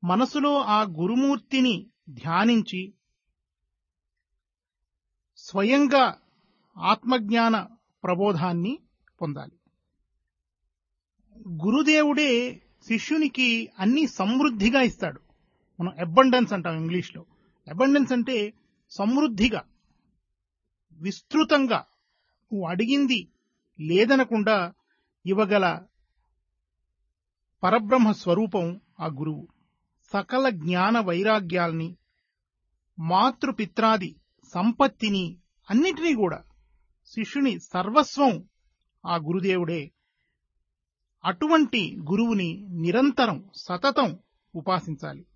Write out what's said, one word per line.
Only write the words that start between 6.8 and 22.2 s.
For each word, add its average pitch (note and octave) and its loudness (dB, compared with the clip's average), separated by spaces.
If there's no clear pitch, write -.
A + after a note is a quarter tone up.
ప్రబోధాన్ని F3+ 0
పొందాలి. D3 -8
గురుదేవుడే C4 2
శిష్యునికి B3 -2
అన్ని B3+ 2
సమృద్ధిగా A#3 0
ఇస్తాడు. F#3 -2
మనం F3 -4
అబండెన్స్ A#3+ 2
అంటాం E3+ -6
ఇంగ్లీష్లో. E3 -6
అబండెన్స్ C4 2
అంటే A#3 -2
సమృద్ధిగా, A3 0
విస్తృతంగా, A#3 0